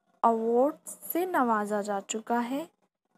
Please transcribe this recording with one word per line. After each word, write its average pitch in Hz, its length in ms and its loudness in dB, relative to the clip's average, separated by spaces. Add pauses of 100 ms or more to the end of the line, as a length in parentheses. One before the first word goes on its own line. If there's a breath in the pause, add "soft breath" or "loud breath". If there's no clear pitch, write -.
(240)
अवार्ड 233 520 4 (120)
से - 380 -4
नवाजा 220 560 0
जा 202 180 -4
चुका 220 400 -4
है 269 260 -4 (520)